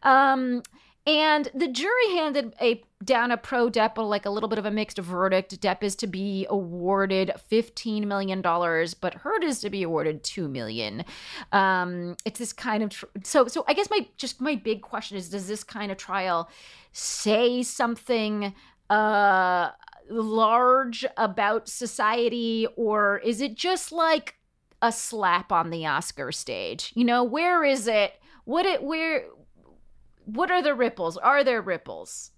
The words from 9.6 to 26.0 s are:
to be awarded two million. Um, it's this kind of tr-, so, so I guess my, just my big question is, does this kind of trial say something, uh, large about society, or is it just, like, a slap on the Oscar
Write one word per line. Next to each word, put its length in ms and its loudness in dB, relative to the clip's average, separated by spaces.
to 100 -6
be 120 -4
awarded 400 -2
two 260 -6
million. 560 -6
Um, 640 0
it's 120 -8
this 140 -8
kind 300 -2
of 80 -2
tr-, 160 -14
so, 240 4
so 200 -6
I 60 2
guess 160 0
my, 180 0
just 240 -8
my 140 -2
big 260 -4
question 340 -10
is, 140 -8
does 180 -8
this 160 -8
kind 260 -10
of 60 -6
trial 540 -2
say 680 0
something, 880 -2
uh, 800 4
large 960 4
about 520 0
society, 1000 0
or 480 2
is 160 0
it 160 -2
just, 360 -2
like, 420 2
a 100 2
slap 600 0
on 180 0
the 160 -6
Oscar 460 -4